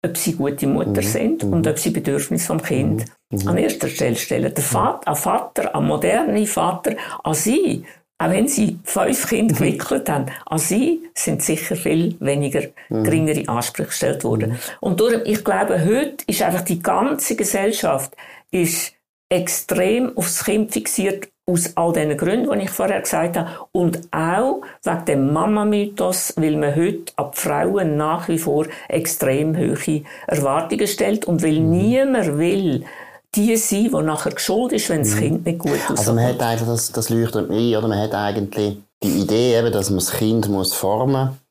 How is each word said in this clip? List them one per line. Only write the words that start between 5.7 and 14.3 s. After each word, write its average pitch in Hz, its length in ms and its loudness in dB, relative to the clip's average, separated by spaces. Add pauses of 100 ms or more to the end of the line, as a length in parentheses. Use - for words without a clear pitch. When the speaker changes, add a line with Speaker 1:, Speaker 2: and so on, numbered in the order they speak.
Speaker 1:
an - 120 0
moderne 208 600 2
Vater, 180 460 0 (320)
an 160 80 0
sie, 262 520 0 (340)
auch 165 120 0
wenn 202 160 4
sie 208 380 0
fünf - 440 0
Kinder 220 260 4
Speaker 2:
Mhm. 117 40 -2
Speaker 1:
gewickelt - 520 0
haben, 139 160 0 (180)
an 160 140 -2
sie 262 420 2 (140)
sind - 280 -2
sicher - 340 -2
viel 165 440 0
weniger 143 400 0 (300)
Speaker 2:
Mhm. 110 140 0
Speaker 1:
geringere 156 440 2
Ansprüche - 400 -2
gestellt 135 340 -2
worden. 113 280 0